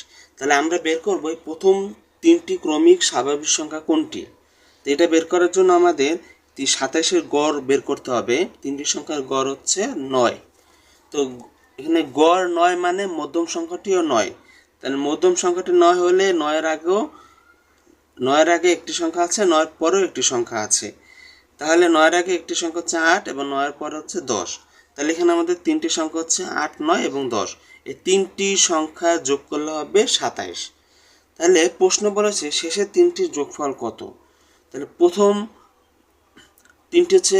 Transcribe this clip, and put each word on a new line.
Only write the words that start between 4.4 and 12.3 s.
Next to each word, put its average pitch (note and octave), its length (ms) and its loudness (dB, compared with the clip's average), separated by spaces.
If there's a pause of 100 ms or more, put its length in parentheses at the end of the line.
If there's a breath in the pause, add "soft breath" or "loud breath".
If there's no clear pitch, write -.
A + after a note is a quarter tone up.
তো - 40 -
এটা D3 160 2
বের D#3+ 180 2
করার F3 280 0
জন্য F#3 200 4
আমাদের E3+ 400 4 (400 soft breath)
তি-, C3+ 240 -4
সাতাশের D#3+ 520 0
গড় D3 320 0
বের C3 200 0
করতে C#3 300 -6
হবে। A#2 260 0 (240)
তিনটি C#3 240 -8
সংখ্যার D3 380 -6
গড় C3+ 280 -2
হচ্ছে - 300 -4 (340)
নয়। A#2+ 220 2 (760 soft breath)
তো D3+ 60 -4 (600)
এখানে D#3+ 220 0 (120)
গড় E3 320 4 (140)